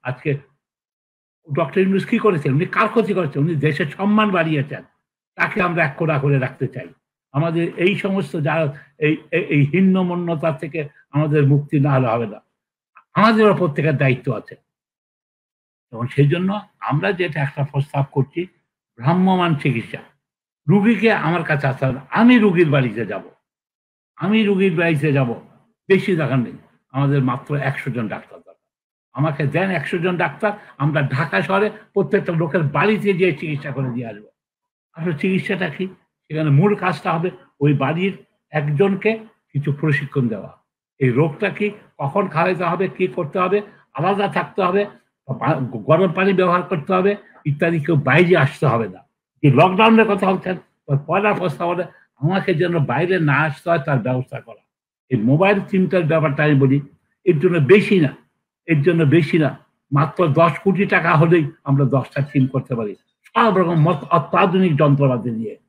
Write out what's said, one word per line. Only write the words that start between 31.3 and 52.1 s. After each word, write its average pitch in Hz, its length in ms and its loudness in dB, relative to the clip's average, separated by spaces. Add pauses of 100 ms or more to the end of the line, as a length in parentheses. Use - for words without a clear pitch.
শহরে 196 280 0 (220)
প্রত্যেকটা 190 400 0
লোকের 165 300 0
বাড়িতে 175 500 0
গিয়ে 180 200 2
চিকিৎসা 147 380 -8
করে 131 200 -4
দিয়ে 117 160 -8
আসবো। 107 220 -16 (640)
আসলে 165 220 -6
চিকিৎসাটা 185 540 -2
কি? 185 200 -8 (400)
সেখানে 156 220 -2
মূল 185 240 4
কাজটা 180 380 -4
হবে 165 180 -2 (300)
ওই 147 140 4
বাড়ির 170 440 -2 (320)
একজনকে 190 680 0 (340)
কিছু 143 200 -4
প্রশিক্ষণ 139 560 -2
দেওয়া, 104 300 -10 (400)
এই 131 120 2
রোগটা 156 400 0
কি, 208 200 -4 (280)
কখন 165 300 -2
খাওয়াইতে 175 360 -2
হবে, 175 240 -2
কি 185 180 -4
করতে 180 320 -6
হবে, 185 240 0 (320)
আলাদা 190 340 -2
থাকতে 185 340 -4
হবে, 196 240 0 (400)
পা-, 139 340 -2
গরম 143 520 0
পানি 190 200 2
ব্যবহার 180 300 2
করতে 180 300 -4
হবে 190 240 2 (280)
ইত্যাদি। 165 360 0
কেউ 156 160 0
বাইরে 165 400 4
আসতে 143 300 0
হবে 113 220 0
না। 92 100 -16 (440)
যে 147 80 6
লকডাউনের 202 560 6
কথা 196 260 0
বলছেন, 185 240 -4 (320)
ওই 143 80 0 (100)
পয়লা 196 280 0
প্রস্তাবনা 175 500 -4 (320)